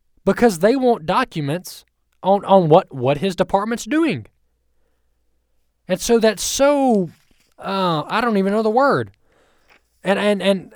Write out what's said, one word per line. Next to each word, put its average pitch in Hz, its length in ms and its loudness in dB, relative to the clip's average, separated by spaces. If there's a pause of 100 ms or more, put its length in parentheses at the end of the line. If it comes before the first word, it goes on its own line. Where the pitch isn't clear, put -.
(240)
Because 190 340 2
they 208 160 2
want 233 320 0
documents 175 800 -6 (380)
on, 196 220 0
on 190 240 4
what, 165 240 4
what 135 260 0
his 180 180 -4
department's 196 480 -2
doing. 233 420 -4 (1600)
And 180 140 -4
so 233 180 2
that's 214 240 0
so, 269 680 0 (460)
uh, 180 500 -4
I 202 140 -4
don't 233 160 0
even 190 160 0
know 220 100 -2
the 214 80 -2
word. 214 420 0 (920)
And, 190 160 -2
and, 202 240 -2
and 190 340 -2